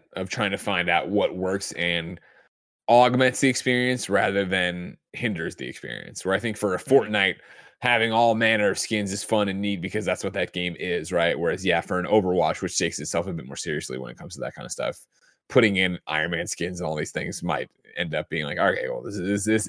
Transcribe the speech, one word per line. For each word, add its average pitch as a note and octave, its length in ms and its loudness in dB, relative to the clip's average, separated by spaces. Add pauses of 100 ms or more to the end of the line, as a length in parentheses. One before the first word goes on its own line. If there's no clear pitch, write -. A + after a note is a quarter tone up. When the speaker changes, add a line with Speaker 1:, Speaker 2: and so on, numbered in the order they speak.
(140)
Speaker 1:
Of F#2+ 140 -4
trying G#2 240 -2
to G2 60 -2
find F2+ 320 0
out E2 180 2
what F#2 300 2
works F#2 360 -2
and E2+ 460 -2 (720)
augments B2 500 6
the C#3 80 4
experience B2 640 0
rather G2 340 2
than F2+ 540 -2 (160)
hinders E2+ 420 -4
the B1+ 120 -10
experience. - 580 -12
Where F#2+ 100 2
I G2 40 0
think A2 180 -4
for F#2+ 180 0
a - 20 -2
Speaker 2:
Mm-hmm. - 160 2 (200)
Speaker 1:
Fortnite, G2 220 2 (440)
having A2+ 340 2
all A#2 200 6
manner A2 360 4
of F2+ 100 0
skins G#2 320 -2
is G2+ 140 -6
fun G#2 240 2
and F#2+ 100 -4
neat G2+ 220 -2
because F#2+ 240 -4
that's F2+ 180 -2
what F#2+ 80 -4
that F#2 220 -4
game F2+ 260 -4
is, F2 320 -4
right? E2+ 260 2
Whereas, E2 280 -2
yeah, E2+ 160 4
for F2+ 180 -2
an F2 60 -2
Overwatch, F2+ 560 4
which F2+ 160 -4
takes E2+ 200 -2
itself E2+ 300 -2
a F#2 60 -6
bit D2 120 -8
more C2+ 120 -12
seriously D2+ 400 -6
when B1+ 120 -8
it A#1+ 80 -16
comes - 180 -14
to - 40 -14
that B1 160 -8
kind - 100 -12
of - 60 -12
stuff, - 340 -6 (440)
putting A2 260 6
in F#2 320 2
Iron D#2 240 -2
Man E2+ 160 -4
skins F2+ 320 -6
and F2 80 -4
all D#2 80 -2
these D2+ 160 -6
things E2 320 -6
might C#2+ 260 -2 (280)
end E2 180 -4
up D2+ 140 -4
being D2+ 160 -4
like, C#2+ 120 -6
"Okay, F#2 300 2
well, A#1+ 140 -4
this G2+ 140 -10
is, F#2 120 -4
this, G2+ 160 0
this, G#2+ 260 2